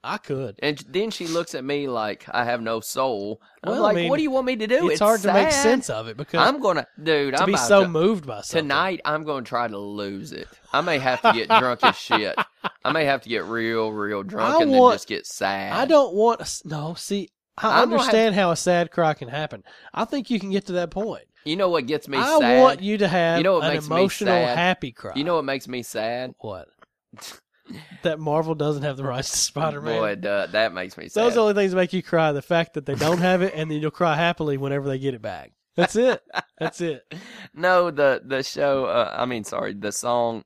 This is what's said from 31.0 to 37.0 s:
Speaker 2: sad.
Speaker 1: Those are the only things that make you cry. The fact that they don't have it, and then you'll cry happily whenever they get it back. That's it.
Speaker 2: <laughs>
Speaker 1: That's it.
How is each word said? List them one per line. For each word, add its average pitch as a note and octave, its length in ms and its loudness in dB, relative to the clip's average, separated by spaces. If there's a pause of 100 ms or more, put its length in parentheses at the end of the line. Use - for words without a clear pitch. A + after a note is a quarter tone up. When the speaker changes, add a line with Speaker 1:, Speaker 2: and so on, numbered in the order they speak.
Speaker 2:
sad. G#3+ 120 -2
Speaker 1:
Those A#3+ 120 4
are - 20 -2
the A#3 60 4
only G#3+ 120 4
things G3 180 2
that F#3 60 0
make F3+ 140 2
you F#3 100 0
cry. D#3+ 300 2
The C#3+ 100 -4
fact E3 340 -2
that C#3+ 100 -8
they C#3 100 -4
don't D#3 220 2
have F3+ 240 2
it, F#3+ 140 0
and D#3+ 140 -4
then D3+ 120 -4
you'll D3+ 100 -2
cry E3 240 0
happily D#3+ 400 0
whenever C#3 320 -4
they C3+ 120 -2
get C3+ 140 -2
it A2 80 -12
back. F2+ 300 -10 (240)
That's F3 220 2
it. A#3+ 260 2 (180)
Speaker 2:
<laughs> - 160 -20
Speaker 1:
That's E3 220 -6
it. D#3 240 -4 (500)